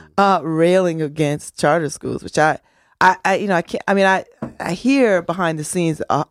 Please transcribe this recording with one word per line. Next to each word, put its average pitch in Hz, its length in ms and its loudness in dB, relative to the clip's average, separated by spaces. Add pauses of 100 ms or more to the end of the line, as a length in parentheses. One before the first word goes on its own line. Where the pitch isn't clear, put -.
(160)
uh, 196 260 2
railing 165 600 2
against 151 560 -4
charter 151 320 2
schools, - 320 -8
which - 160 -8
I, 151 220 2 (400)
I, 185 240 4
I, 190 140 0
you 202 100 -4
know, 185 80 0
I 170 60 0
can't, - 260 -10
I 196 60 2
mean, 196 120 2
I, 190 180 2 (360)
I - 140 -6
hear 240 480 2
behind 170 360 -2
the 151 60 -6
scenes 165 440 -2
a, 143 220 0